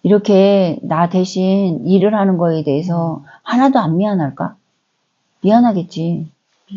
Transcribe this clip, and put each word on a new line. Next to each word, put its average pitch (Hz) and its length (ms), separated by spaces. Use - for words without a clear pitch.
이렇게 196 800
나 170 260
대신 185 760
일을 190 260
하는 196 240
거에 165 260
대해서 165 600
하나도 262 380
안 160 180
미안할까? 170 580
미안하겠지. 180 880